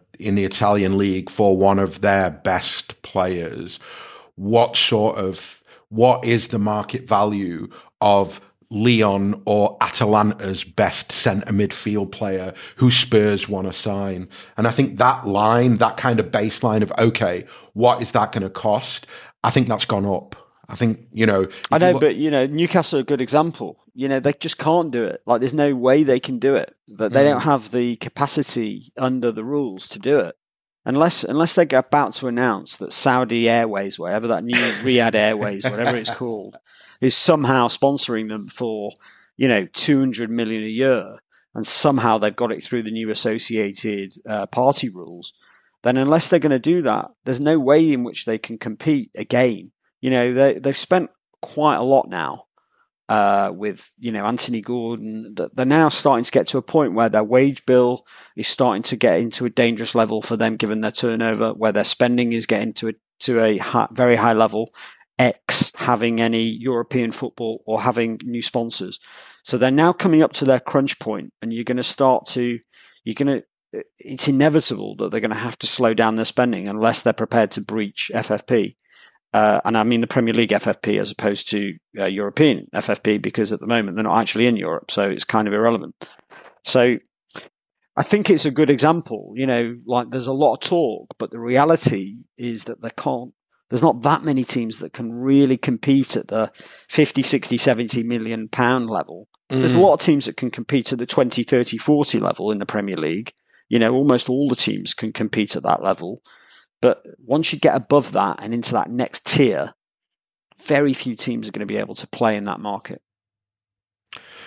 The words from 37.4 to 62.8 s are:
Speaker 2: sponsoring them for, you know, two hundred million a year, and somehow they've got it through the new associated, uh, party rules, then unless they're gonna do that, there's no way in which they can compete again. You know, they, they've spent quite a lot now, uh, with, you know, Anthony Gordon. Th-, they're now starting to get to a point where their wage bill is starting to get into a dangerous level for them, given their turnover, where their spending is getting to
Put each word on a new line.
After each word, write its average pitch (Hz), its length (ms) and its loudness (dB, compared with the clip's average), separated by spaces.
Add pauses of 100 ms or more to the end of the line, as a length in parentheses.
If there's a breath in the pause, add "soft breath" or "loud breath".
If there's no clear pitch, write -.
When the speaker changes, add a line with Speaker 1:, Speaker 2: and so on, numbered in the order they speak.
Speaker 2:
sponsoring 120 640 -2
them 104 180 -10
for, 107 460 -8 (420 soft breath)
you 131 140 2
know, 104 240 2
two 143 260 2
hundred 120 300 -2
million 113 340 -4
a 107 40 -8
year, 113 500 0 (360)
and 110 140 -6
somehow 120 500 4
they've 104 160 0
got 113 200 -2
it - 100 -10
through 120 200 -4
the 110 80 -8
new 113 180 -6
associated, 104 1040 -4 (120)
uh, 107 200 -4
party 127 420 0
rules, 87 460 -16 (500 soft breath)
then 127 140 2
unless 147 320 2
they're 175 100 4
gonna 139 200 2
do 170 240 2
that, - 260 -2 (160)
there's 131 160 -2
no 156 180 2
way 151 320 4
in 127 140 0
which - 180 -10
they 113 140 -4
can 113 200 -12
compete 123 600 -4
again. 107 540 -2 (280)
You 127 100 -2
know, 123 240 2
they, 135 220 4
they've 139 200 -4
spent - 360 -2 (320)
quite 151 320 0
a - 80 -2
lot 135 260 2
now, 78 360 -8 (640)
uh, 101 460 2
with, 98 460 -10
you 120 120 -8
know, 104 140 -6
Anthony 120 360 -4
Gordon. 110 760 -8
Th-, - 180 -6
they're 127 120 -2
now 151 240 4
starting 131 340 2
to - 80 -10
get - 160 2
to - 100 -2
a 123 60 -2
point 143 300 0
where 113 160 2
their 107 140 2
wage 127 440 2
bill 127 400 4 (280 loud breath)
is 110 120 -6
starting 117 360 2
to - 120 -4
get 104 240 4
into 117 260 -4
a 120 60 -4
dangerous 117 420 0
level 110 280 0
for - 160 -6
them, 113 180 0
given 107 260 -4
their 107 100 -4
turnover, 113 600 -2
where 107 200 0
their 101 120 2
spending 123 500 0
is 113 140 -4
getting 107 260 -2
to 113 160 -6